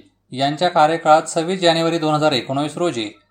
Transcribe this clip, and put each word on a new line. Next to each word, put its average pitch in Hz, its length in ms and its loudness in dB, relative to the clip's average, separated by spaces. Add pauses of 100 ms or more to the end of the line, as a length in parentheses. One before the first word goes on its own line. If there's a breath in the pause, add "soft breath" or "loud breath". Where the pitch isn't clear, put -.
(320)
यांच्या 147 380 -2
कार्यकाळात 160 540 4
सव्वीस 175 380 -4
जानेवारी 165 360 2
दोन 156 160 -2
हजार 151 180 2
एकोणावीस 139 460 -4
रोजी 127 340 -4 (200)